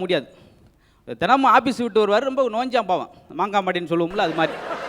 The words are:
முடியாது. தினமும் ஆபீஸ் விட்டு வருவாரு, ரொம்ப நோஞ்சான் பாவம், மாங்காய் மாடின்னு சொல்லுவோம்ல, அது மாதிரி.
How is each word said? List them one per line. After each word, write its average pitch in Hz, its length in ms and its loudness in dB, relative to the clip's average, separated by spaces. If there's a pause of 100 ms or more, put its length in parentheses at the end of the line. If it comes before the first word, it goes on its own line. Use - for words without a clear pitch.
முடியாது. 170 260 -2 (920)
தினமும் 247 360 4
ஆபீஸ் 240 260 0
விட்டு 214 180 2
வருவாரு, 208 280 2
ரொம்ப 269 140 0 (120)
நோஞ்சான் 240 360 -2
பாவம், 139 200 -2 (280)
மாங்காய் 196 260 0
மாடின்னு 175 260 -2
சொல்லுவோம்ல, 170 360 0
அது 156 120 -4
மாதிரி. 160 160 0 (340)